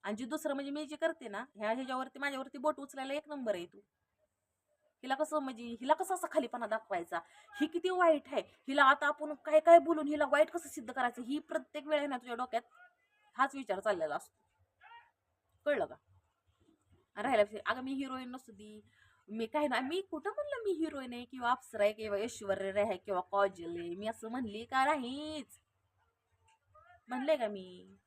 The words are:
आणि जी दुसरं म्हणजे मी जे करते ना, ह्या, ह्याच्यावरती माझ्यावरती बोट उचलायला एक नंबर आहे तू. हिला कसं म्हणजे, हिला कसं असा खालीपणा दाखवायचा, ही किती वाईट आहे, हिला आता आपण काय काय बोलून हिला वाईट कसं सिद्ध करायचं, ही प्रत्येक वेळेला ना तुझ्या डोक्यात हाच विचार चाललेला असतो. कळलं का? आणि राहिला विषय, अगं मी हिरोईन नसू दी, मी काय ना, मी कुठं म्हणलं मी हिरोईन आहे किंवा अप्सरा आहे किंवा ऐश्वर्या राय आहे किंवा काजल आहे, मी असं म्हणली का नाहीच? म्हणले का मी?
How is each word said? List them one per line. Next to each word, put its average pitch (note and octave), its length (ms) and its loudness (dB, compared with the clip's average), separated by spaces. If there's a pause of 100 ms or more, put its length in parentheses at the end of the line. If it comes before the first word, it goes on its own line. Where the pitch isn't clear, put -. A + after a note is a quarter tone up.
आणि G#3 120 -4
जी B3 100 -8
दुसरं D4 280 -4
म्हणजे C#4 180 -4
मी D4+ 140 -6
जे D4+ 100 -10
करते D#4+ 320 -4
ना, G#3 180 -8 (100)
ह्या, G#3+ 160 -2
ह्याच्यावरती C4 480 -4
माझ्यावरती C4+ 380 -6
बोट D4+ 220 -2
उचलायला C4+ 340 -8
एक D4 160 -6
नंबर B3 260 -2
आहे F3 100 -8
तू. G3 140 -20 (1200)
हिला C4 120 -2
कसं D4+ 240 -2
म्हणजे, B3+ 240 -8
हिला A#3+ 300 0
कसं F4+ 200 0
असा F4 180 -4
खालीपणा A#3+ 360 -2
दाखवायचा, F3+ 520 -4 (420)
ही D#4 60 2
किती F4 220 -4
वाईट F4 360 6
आहे, C4 160 -4 (260)
हिला C#4 160 4
आता C#4+ 240 6
आपण D4+ 260 -2
काय D#4 260 4
काय E4+ 200 12
बोलून D#4 280 2
हिला D4 180 2
वाईट D4 240 4
कसं E4+ 200 -6
सिद्ध A#3+ 220 -10
करायचं, A#3+ 300 -2
ही C4 180 -4
प्रत्येक D4 480 -8
वेळेला D4 200 2
ना C4+ 100 -4
तुझ्या A#3+ 180 -8
डोक्यात A#3+ 260 -2 (720)
हाच C#4 220 2
विचार G#3+ 240 -4
चाललेला E3 360 0
असतो. - 200 -8 (1300)
कळलं C4 200 0
का? - 100 -16 (1200)
आणि G#3 80 -6
राहिला A#3+ 180 4
विषय, G3+ 240 2
अगं A#3+ 160 0
मी C4 120 -6
हिरोईन C4 380 -8
नसू B3+ 200 -16
दी, G#3+ 300 -20 (460)
मी A3 180 -4
काय G3+ 220 2
ना, A#3+ 120 2
मी D4+ 220 -2
कुठं E4+ 280 -6
म्हणलं C#5+ 340 -6
मी G4+ 80 0
हिरोईन D4 420 -4
आहे B3 120 -10
किंवा B3 260 -2
अप्सरा A3+ 320 0
आहे G#3+ 100 6
किंवा G#3+ 240 -4
ऐश्वर्या G3 560 -2
राय G3+ 100 4
आहे G3+ 140 0
किंवा F#3 240 -2
काजल F3 580 0
आहे, E3+ 160 -6
मी G#3 120 -6
असं A3+ 220 -8
म्हणली A3+ 360 -6
का C4 200 2
नाहीच? D4 720 -4 (1500)
म्हणले C4 300 0
का A#3 100 -2
मी? F#3+ 600 -12